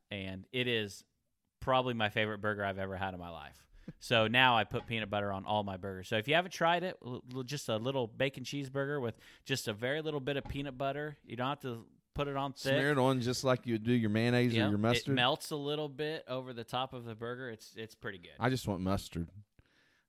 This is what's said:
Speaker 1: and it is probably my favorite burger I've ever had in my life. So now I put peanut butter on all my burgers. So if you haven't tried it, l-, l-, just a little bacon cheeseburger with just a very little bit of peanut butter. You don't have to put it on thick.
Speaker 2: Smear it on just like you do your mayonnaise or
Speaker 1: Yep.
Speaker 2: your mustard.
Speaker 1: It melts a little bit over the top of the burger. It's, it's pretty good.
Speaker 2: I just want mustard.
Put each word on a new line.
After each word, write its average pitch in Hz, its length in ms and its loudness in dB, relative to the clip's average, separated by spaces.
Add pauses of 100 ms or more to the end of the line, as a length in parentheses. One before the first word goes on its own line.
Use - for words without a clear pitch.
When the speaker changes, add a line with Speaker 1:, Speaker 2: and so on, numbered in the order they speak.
Speaker 1:
and 95 420 -8
it 123 160 0
is 107 360 -2 (560)
probably 127 340 2
my 110 160 2
favorite 107 300 0
burger 104 240 -2
I've 98 160 -2
ever 95 160 -4
had 95 180 -4
in 90 60 -10
my 87 100 -10
life. 73 360 -14 (340)
So 110 280 4
now 123 300 8
I 110 60 4
put 117 240 -4
peanut 110 220 -4
butter 101 220 0
on 95 140 -4
all 107 180 2
my 98 120 -6
burgers. 92 320 -8
So 117 100 -2
if 107 120 0
you 147 60 4
haven't 180 160 2
tried 170 320 2
it, 143 220 -6
l-, 123 160 -8 (140)
l-, 131 80 -6
just 135 240 -8
a 113 80 2
little 123 320 -2
bacon 127 380 -4
cheeseburger 139 560 -4
with 113 140 -4 (280)
just - 240 -4
a 113 60 -2
very 127 280 -2
little 151 200 -4
bit 139 160 -2
of 131 80 -4
peanut 139 320 -8
butter. 143 480 -4
You 113 100 -10
don't 123 140 -2
have 143 120 -4
to 117 240 -8 (280)
put 143 140 0
it 139 80 -4
on 139 180 -2
thick. 135 200 0
Speaker 2:
Smear 139 180 4
it 143 60 4
on 131 240 6
just 123 220 0
like 127 220 2
you 117 120 2
do 113 160 4
your 113 160 6
mayonnaise 120 440 4
or 113 40 4
Speaker 1:
Yep. 104 120 4
Speaker 2:
your 104 80 4
mustard. 117 340 4
Speaker 1:
It 135 40 4
melts 131 360 2
a 165 40 -4
little 147 340 -2
bit 151 380 -4
over 127 260 -6
the 117 100 -8
top 127 300 -4
of 123 120 -10
the 113 100 -8
burger. 123 340 -6
It's, - 260 -14
it's 110 200 -12
pretty 104 240 -8
good. 85 200 -20
Speaker 2:
I 117 100 4
just 131 180 0
want 95 140 0
mustard. 92 480 -2 (800)